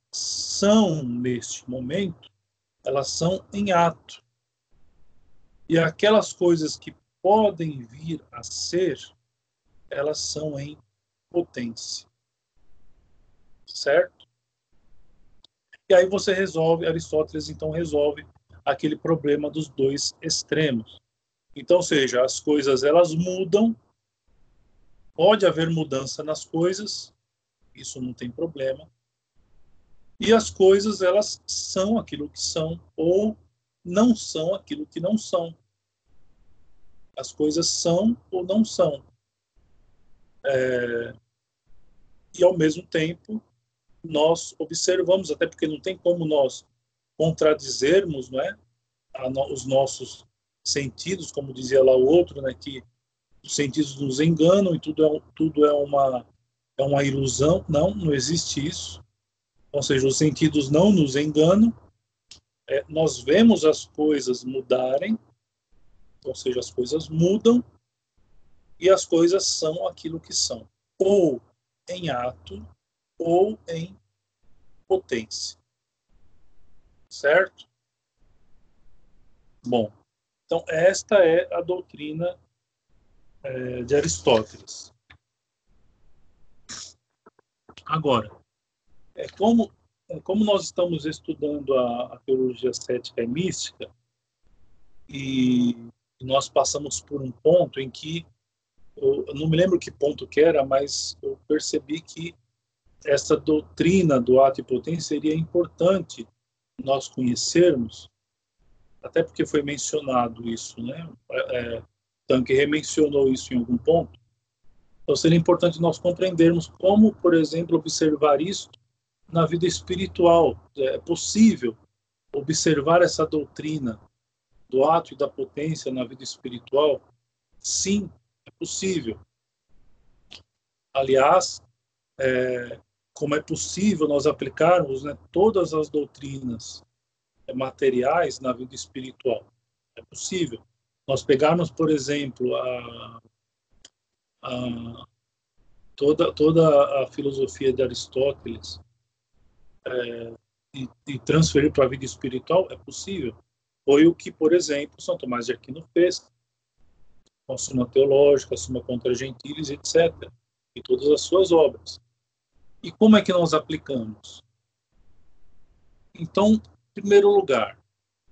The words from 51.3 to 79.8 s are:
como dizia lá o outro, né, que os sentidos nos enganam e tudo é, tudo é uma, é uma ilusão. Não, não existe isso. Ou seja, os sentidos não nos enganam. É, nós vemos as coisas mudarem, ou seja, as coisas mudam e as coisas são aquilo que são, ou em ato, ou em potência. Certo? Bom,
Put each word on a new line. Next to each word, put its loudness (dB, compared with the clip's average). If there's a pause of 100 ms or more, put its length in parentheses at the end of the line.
como -10
dizia 2
lá 6
o 4
outro, 2
né, -6
que -16 (600)
os -10
sentidos -4
nos -4
enganam 4
e -2
tudo 0
é, -8 (120)
tudo 2
é 6
uma, 0 (500)
é -2
uma 2
ilusão. 0
Não, 0
não -2
existe -4
isso. -10 (720)
Ou -4
seja, 2
os 0
sentidos 2
não 6
nos 2
enganam. 4 (960)
É, -2
nós -2
vemos 6
as 2
coisas -2
mudarem, -2 (1080)
ou -8
seja, -4
as -8
coisas -4
mudam 2 (1120)
e 4
as 4
coisas 2
são -4
aquilo -10
que -14
são, -6 (300)
ou 2 (480)
em -8
ato, -8 (540)
ou 2
em -10 (920)
potência. -6 (1500)
Certo? -2 (2000)
Bom, 0 (560)